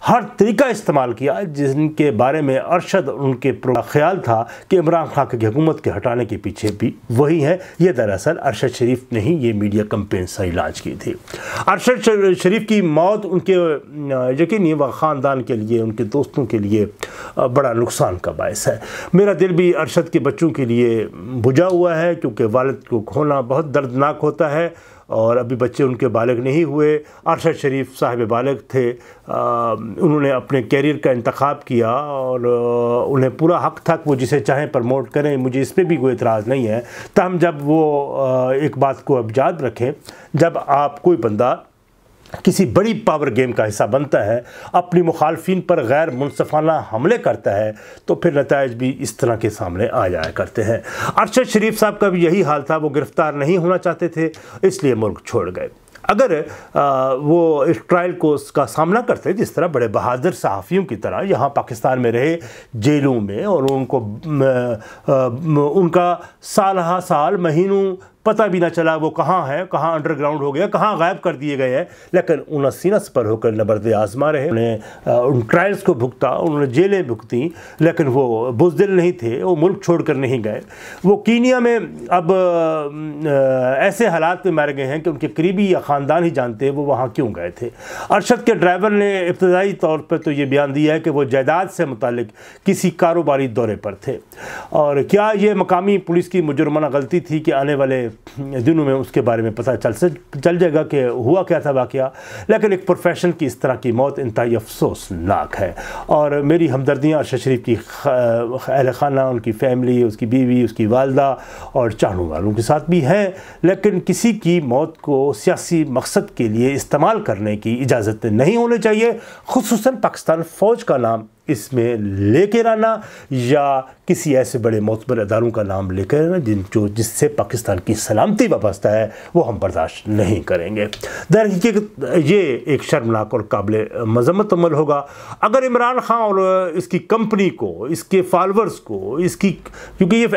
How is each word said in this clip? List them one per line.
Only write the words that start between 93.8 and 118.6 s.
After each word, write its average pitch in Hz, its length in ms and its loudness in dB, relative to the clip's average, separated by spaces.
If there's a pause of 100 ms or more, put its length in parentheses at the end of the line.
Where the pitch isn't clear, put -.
थे, 127 100 -6 (560)
और 143 300 2
क्या 202 280 0
ये 208 220 2
मकामी 196 440 2
पुलिस 175 300 -2
की 185 140 0
मुजरमाना 151 480 0
गलती 143 320 -2
थी 151 180 -4
कि 156 120 -2
आने 143 240 0
वाले 131 400 -2 (240)
दिनों 139 460 0
में 135 80 2
उसके 131 280 -2
बारे 113 220 0
में 113 120 -4
पता 117 200 -2
चल 113 180 -2
से, 175 160 0 (340)
चल 175 140 4
जाएगा 156 260 2
कि 151 180 -2
हुआ 127 420 2
क्या 165 160 0
था 143 120 -2
वाक़या। 131 420 0 (360)
लेकिन 208 240 2
एक 185 120 -2
प्रोफेशन 175 460 0
की 151 140 -4
इस 120 160 -6
तरह 131 140 0
की 117 160 -4
मौत 135 280 0
इंतहाई 120 360 -2
अफसोसनाक 92 1000 -4
है, 87 200 -4 (340)
और 147 320 2
मेरी 165 260 2
हमदर्दियाँ 139 520 0
अरशद 123 180 -2
शरीफ 127 260 -2
की 117 120 0
ख-, - 320 -6
अहल 127 840 0
खाना, 135 380 0
उनकी 117 220 -2
फैमिली, 123 520 2
उसकी 110 220 0
बीवी, 123 400 2
उसकी 117 200 -2
वालदा 135 540 2 (360)
और 120 160 2
चाहने 98 360 0
वालों 87 260 -2
के 110 80 -2
साथ 147 280 2
भी 175 100 4
हैं, 185 360 2 (280)
लेकिन 190 360 2
किसी 220 340 2
की 175 280 0
मौत 147 420 0
को 139 300 2
सियासी 165 560 0
मकसद 127 480 -2
के 117 120 0
लिए 117 200 2
इस्तेमाल 151 520 0
करने 107 360 -4
की 113 160 -4
इजाज़त 120 520 0
नहीं 127 320 2
होनी 233 200 2